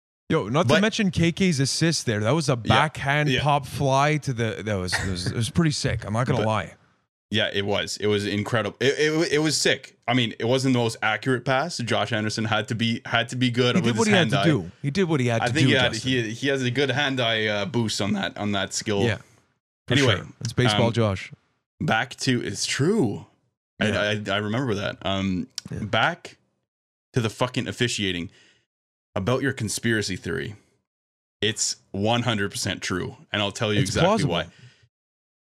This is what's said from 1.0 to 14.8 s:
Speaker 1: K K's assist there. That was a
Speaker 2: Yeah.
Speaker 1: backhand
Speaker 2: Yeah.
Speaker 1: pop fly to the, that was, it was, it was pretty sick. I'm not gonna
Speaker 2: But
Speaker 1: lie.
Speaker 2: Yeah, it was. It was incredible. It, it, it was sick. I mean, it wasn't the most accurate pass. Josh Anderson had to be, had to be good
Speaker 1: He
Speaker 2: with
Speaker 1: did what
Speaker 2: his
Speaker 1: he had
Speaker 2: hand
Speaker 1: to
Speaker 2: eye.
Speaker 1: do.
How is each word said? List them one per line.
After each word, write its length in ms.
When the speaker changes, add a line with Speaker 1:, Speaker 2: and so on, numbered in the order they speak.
Speaker 1:
K 200
K's 280
assist 480
there. 120
That 120
was 180
a 40
Speaker 2:
Yeah. 120
Speaker 1:
backhand 540
Speaker 2:
Yeah. 140
Speaker 1:
pop 240
fly 500
to 160
the, 320
that 100
was, 180
it 160
was, 180
it 80
was 160
pretty 200
sick. 320
I'm 100
not 140
gonna 120
Speaker 2:
But 80
Speaker 1:
lie. 260
Speaker 2:
Yeah, 220
it 120
was. 320
It 100
was 180
incredible. 540
It, 200
it, 340
it 60
was 180
sick. 400
I 60
mean, 260
it 60
wasn't 280
the 60
most 220
accurate 440
pass. 320
Josh 360
Anderson 320
had 220
to 80
be, 300
had 240
to 60
be 140
good 280
Speaker 1:
He 40
Speaker 2:
with 120
Speaker 1:
did 40
what 100
Speaker 2:
his 0
Speaker 1:
he 40
had 80
Speaker 2:
hand 120
Speaker 1:
to 80
Speaker 2:
eye. 40
Speaker 1:
do. 280